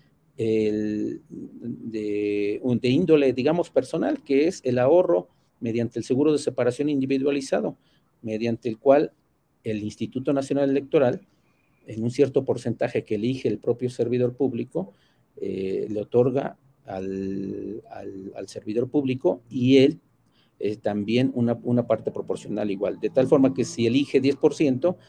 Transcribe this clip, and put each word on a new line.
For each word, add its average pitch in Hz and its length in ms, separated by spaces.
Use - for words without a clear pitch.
el 107 920
de, 104 1300
de 123 260
índole, 147 440
digamos, 147 380
personal, - 520
que 139 240
es 185 160
el 123 160
ahorro 175 500
mediante 117 400
el 110 60
seguro 147 280
de 147 60
separación 131 520
individualizado, 139 880
mediante 113 460
el 110 100
cual 143 340
el 107 180
Instituto 117 500
Nacional 139 380
Electoral, 135 560
en 110 160
un 120 80
cierto 131 320
porcentaje 117 600
que 110 120
elige 127 320
el 104 100
propio 123 320
servidor 123 460
público, 139 560
eh, 98 520
le 104 120
otorga 123 540
al, 98 1080
al, 101 460
al 101 120
servidor 110 400
público 139 640
y 131 280
él, 143 200
eh, 107 180
también 110 580
una, 117 300
una 120 220
parte - 240
proporcional 101 600
igual, 95 280
de 107 120
tal 131 160
forma 135 260
que 127 120
si 117 220
elige 135 340
diez 139 160
por 151 180
ciento, 151 420